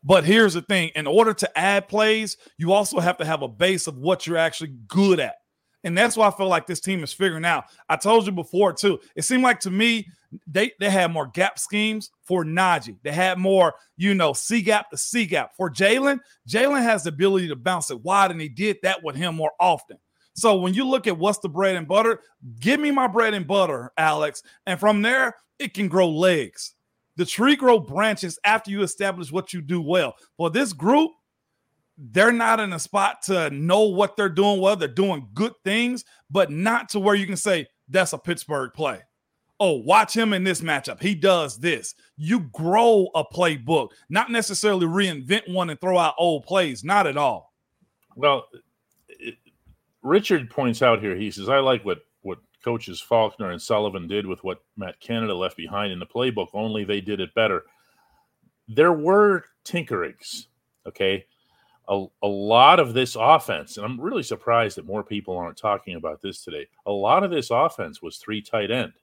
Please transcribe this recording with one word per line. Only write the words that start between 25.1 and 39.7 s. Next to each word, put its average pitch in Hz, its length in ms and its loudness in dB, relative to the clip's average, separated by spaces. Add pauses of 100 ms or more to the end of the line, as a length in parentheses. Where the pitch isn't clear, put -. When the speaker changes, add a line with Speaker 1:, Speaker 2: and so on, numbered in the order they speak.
Speaker 1:
it 277 160 -8
can 196 140 -2
grow 175 200 4
legs. 160 680 0 (420)
The 165 100 -2
tree 254 280 2
grow 254 240 4
branches 185 640 -4
after 208 300 0
you 202 100 -2
establish 180 480 -4
what 180 220 -6
you 180 80 -8
do 165 200 -4
well. 156 360 0 (200)
For 165 140 -2
this 220 220 -2
group, 247 400 2 (840)
they're 170 360 2
not 226 260 2
in 202 140 -4
a 165 80 -8
spot - 460 -2
to 170 240 -2
know 165 320 2
what 202 340 0
they're 202 120 0
doing 190 320 2
well. 190 140 4
They're 170 140 -4
doing 143 440 -2
good 208 200 -4 (100)
things, 240 420 -2 (240)
but 170 220 2
not 220 380 -2
to 208 100 -4
where 202 160 4
you 202 100 0
can 190 120 -6
say, 175 320 -2 (200)
"That's 175 240 0
a 147 60 -8
Pittsburgh 147 560 -6
play." 135 280 -4 (580)
"Oh, 185 140 2